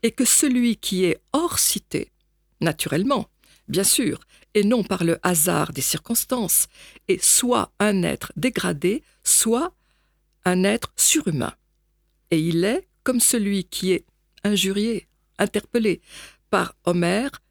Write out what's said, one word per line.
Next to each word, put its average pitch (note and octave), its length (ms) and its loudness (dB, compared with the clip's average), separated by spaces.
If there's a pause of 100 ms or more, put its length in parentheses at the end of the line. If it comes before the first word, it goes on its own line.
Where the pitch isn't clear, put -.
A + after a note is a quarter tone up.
Et A3+ 80 2
que - 120 -2
celui B3 540 2
qui F#3 280 -2
est E3+ 140 0 (120)
hors E4 260 -2
cité, - 540 -4 (500)
naturellement, E3+ 640 -2 (400)
bien F#3 160 -2
sûr, G3 360 0 (340)
et G#3 100 2
non G#3+ 200 2
par F#3 200 -2
le E3 200 2
hasard E3+ 500 0
des C#3 80 -6
circonstances, - 880 -2 (400)
est F#3 160 0
soit A#3+ 560 2
un G3 240 2
être - 320 -4
dégradé, F3+ 680 -2 (220)
soit B3 500 2 (720)
un F#3 180 4
être G#3 320 -2
surhumain. - 600 0 (760)
Et E3 100 2
il E3 260 0
est C4 220 -2 (160)
comme B3+ 160 0
celui G3+ 440 0
qui - 300 -2
est - 120 -4 (380)
injurié, G3+ 640 -2 (320)
interpellé G#3 600 -2 (500)
par F3+ 240 -2 (100)
Homère F3 640 0